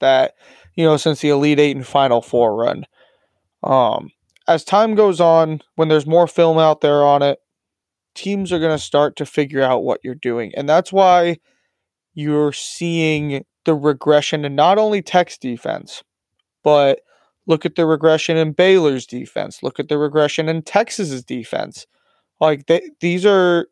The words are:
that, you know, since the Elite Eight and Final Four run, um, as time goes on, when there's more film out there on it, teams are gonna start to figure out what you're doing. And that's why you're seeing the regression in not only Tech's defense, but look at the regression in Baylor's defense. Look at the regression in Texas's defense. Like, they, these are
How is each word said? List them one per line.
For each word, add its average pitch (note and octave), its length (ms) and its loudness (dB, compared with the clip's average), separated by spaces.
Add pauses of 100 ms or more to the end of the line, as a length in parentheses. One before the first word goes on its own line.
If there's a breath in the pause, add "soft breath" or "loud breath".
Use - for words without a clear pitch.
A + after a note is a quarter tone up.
that, C3 320 2 (420 soft breath)
you E3+ 80 0
know, D#3 140 4
since D3+ 240 -2
the D3 80 0
Elite C#3+ 300 2
Eight D3 180 2
and B2+ 100 -12
Final C3 340 2
Four A#2 340 0
run, A2 300 -4 (800)
um, B2+ 460 -2 (380)
as E3 180 0
time G#3+ 300 0
goes G3+ 260 2
on, D#3+ 400 2 (140)
when D#3+ 120 -2
there's D3+ 200 0
more E3+ 200 4
film E3 300 0
out D#3 240 2
there D3 220 2
on C#3+ 180 2
it, C#3 180 -2 (760)
teams G3 380 -6
are F3 80 -2
gonna D#3 180 -2
start D3 380 -2
to D3 100 -8
figure C#3 360 -4
out B2+ 220 0
what B2+ 200 -4
you're B2+ 100 -10
doing. A#2 440 -6
And C#3 100 -6
that's E3 240 0
why F3+ 460 4 (760)
you're D3 380 -2
seeing D#3 920 -4 (180)
the D#3+ 120 0
regression D3 680 0
in C#3+ 120 -8
not E3 220 4
only G#3+ 240 -2
Tech's F3+ 360 -2
defense, - 680 -10 (600)
but C#3+ 360 4 (480)
look D#3+ 180 -2
at E3 100 -4
the E3+ 100 0
regression D#3 500 2
in D#3+ 160 0
Baylor's D#3+ 540 2
defense. A#2+ 580 -12
Look C3+ 160 -8
at C#3+ 80 -8
the D3+ 100 -2
regression D3+ 520 -2
in E3 140 -6
Texas's E3+ 600 -4
defense. - 640 -10 (540)
Like, D3+ 240 0
they, B3+ 240 0 (100)
these F3 260 -2
are F3+ 460 2